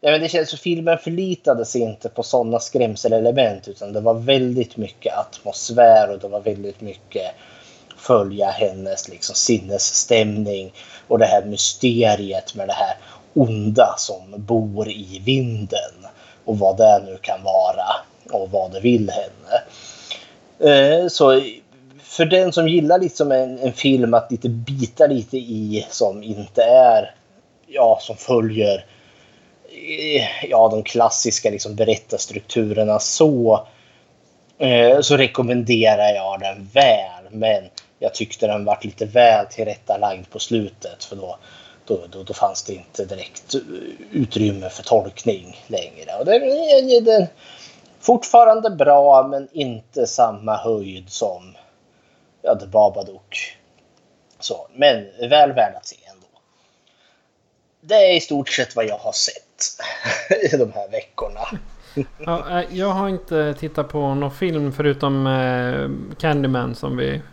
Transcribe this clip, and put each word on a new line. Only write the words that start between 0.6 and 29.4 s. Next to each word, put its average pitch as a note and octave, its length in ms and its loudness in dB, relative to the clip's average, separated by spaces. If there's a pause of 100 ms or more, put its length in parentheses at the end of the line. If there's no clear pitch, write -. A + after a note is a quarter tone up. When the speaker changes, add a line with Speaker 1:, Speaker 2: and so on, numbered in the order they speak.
Speaker 1:
förlitade E3 640 -2
sig B2 160 -4
inte A2 280 -6
på A#2 140 -8
såna A#2 360 -2
skrämselelement, A2+ 1080 -2
utan G2+ 240 -14
det G#2 80 -6
var A2+ 140 2
väldigt B2 640 -2
mycket - 420 -8
atmosfär A2 920 4
och G2 80 -8
det G2 100 -10
var G2+ 120 -6
väldigt G2+ 400 -8
mycket G2 500 -12 (680)
följa G2+ 540 0
hennes, F#2+ 580 -6
liksom, - 260 -12
sinnesstämning G#2 1400 -2 (360)
och A#2+ 100 2
det A2+ 60 6
här G#2 200 2
mysteriet G#2 1080 -2
med G2 140 -10
det - 40 -4
här F#2+ 240 -4 (380)
onda A2 640 2
som F#2+ 380 -12
bor G#2+ 520 -4
i F#2+ 360 -14
vinden A#2 840 -4 (380)
och G#2+ 140 -4
vad F#2+ 180 2
det G#2+ 300 6
nu F#2+ 140 -14
kan - 220 -8
vara F#2 420 0 (460)
och F#2+ 200 -6
vad F#2 220 -4
det F#2+ 80 -10
vill A2+ 300 2
henne. - 520 -6 (1120)
Eh, D3 360 4
så C3+ 340 4 (600)
för - 220 -2
den F3+ 280 2
som E3 160 2
gillar, E3 300 4
liksom, D#3+ 340 0
en, C3 260 0
en B2 140 -4
film B2 420 2
att A2+ 160 2
lite A#2+ 180 -4
bita A#2 580 0
lite C3 320 -2
i, A2 520 -6
som G#2 320 -2
inte G#2 400 -4
är, A#2 520 6 (520)
ja, A#2+ 340 4
som - 160 -14
följer, A2 680 0 (840)